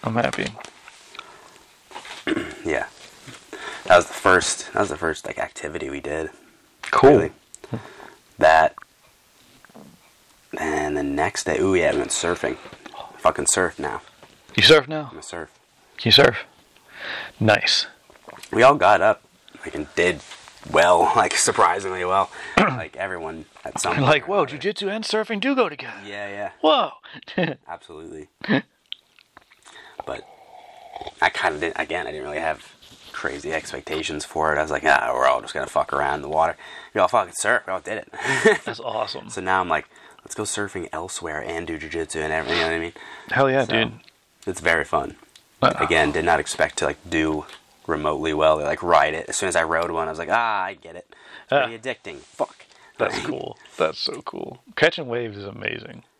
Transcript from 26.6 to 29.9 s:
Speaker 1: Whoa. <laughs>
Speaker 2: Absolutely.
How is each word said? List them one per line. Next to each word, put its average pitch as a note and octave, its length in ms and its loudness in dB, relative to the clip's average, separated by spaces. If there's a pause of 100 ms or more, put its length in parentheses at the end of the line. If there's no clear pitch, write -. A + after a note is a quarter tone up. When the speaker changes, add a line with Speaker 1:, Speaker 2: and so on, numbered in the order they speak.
Speaker 1:
Whoa. C4+ 300 4 (680)
<laughs> - 60 -20
Speaker 2:
Absolutely. D#2+ 600 -16 (1800)